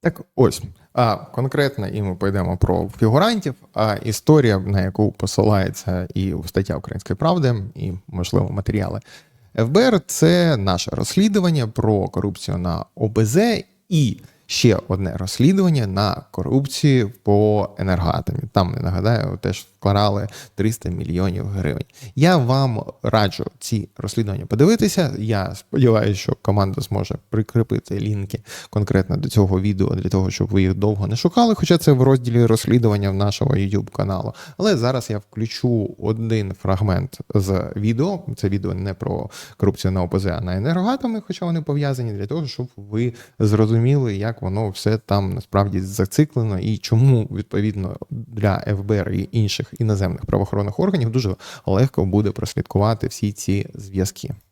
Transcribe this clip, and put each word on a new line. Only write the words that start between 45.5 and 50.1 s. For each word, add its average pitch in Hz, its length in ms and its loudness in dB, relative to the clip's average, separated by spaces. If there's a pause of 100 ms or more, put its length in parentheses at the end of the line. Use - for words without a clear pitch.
зациклено 104 800 0
і 104 200 -2
чому, 117 460 4
відповідно, 98 720 -4 (140)
для 107 560 -2
Ф 101 120 0
Б 98 140 -2
Р 101 180 0
і 95 220 -2
інших - 460 -2
іноземних 98 480 0